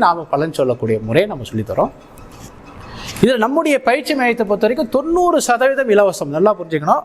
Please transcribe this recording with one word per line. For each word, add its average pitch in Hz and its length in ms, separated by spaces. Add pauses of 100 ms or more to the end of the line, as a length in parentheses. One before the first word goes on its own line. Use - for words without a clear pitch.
நாம 170 260
பலன் 151 300
சொல்லக்கூடிய 120 360 (120)
முறையை 160 240
நம்ம 131 180
சொல்லித்தரோம். 110 420 (1300)
இதுல 240 200
நம்முடைய 294 320 (120)
பயிற்சி 285 320
மையத்தை 240 280
பொறுத்த 208 180
வரைக்கும் 240 300
தொண்ணூறு 339 420 (100)
சதவீதம் 254 460
இலவசம். 190 420
நல்லா 196 220
புரிஞ்சுக்கணும், 165 480